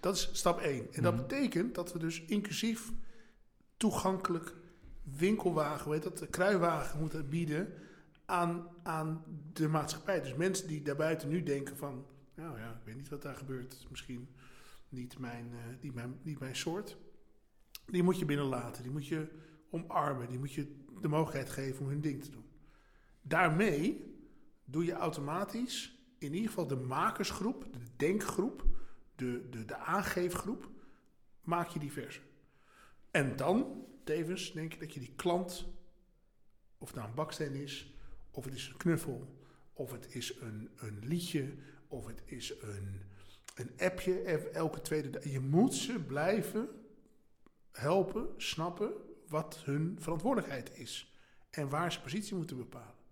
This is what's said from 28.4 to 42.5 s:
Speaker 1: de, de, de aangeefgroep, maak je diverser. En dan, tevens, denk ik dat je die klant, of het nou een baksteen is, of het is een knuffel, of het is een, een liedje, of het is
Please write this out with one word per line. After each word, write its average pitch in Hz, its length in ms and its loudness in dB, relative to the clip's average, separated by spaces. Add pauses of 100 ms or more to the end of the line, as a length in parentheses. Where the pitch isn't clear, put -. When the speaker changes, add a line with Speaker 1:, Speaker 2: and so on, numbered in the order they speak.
Speaker 1:
de, 123 340 -2
de, 113 140 -6
de 131 120 -6
aangeefgroep, 180 920 0 (720)
maak 170 280 0
je - 100 -4
diverser. 139 440 -6 (880)
En 139 260 2
dan, 185 480 2 (200)
tevens, 165 480 0
denk 160 220 -4
ik - 60 -14
dat 156 140 -10
je 147 60 -6
die 120 160 -10
klant, 180 500 0 (1120)
of - 100 -12
het - 80 -10
nou 107 120 -6
een 110 60 -8
baksteen 147 400 -2
is, 139 400 -6 (360)
of - 140 -6
het - 100 -6
is - 140 -8
een - 80 -14
knuffel, - 600 0 (360)
of 131 200 -6
het - 220 -12
is - 260 -6
een, 110 360 -8
een 107 260 -8
liedje, 143 520 0 (340)
of 123 180 -8
het 113 180 -8
is - 360 -8